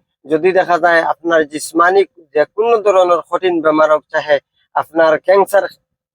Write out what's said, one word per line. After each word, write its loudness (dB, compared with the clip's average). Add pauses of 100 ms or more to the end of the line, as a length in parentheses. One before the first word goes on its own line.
(260)
যদি -2
দেখা 0
যায় 2
আপনার -2
জিসমানি 0 (300)
যে 0
কোনো -2
ধরনের 0
কঠিন -2
বেমার 0
হোক, 0
চাহে -2 (340)
আপনার 0
ক্যান্সার 0 (520)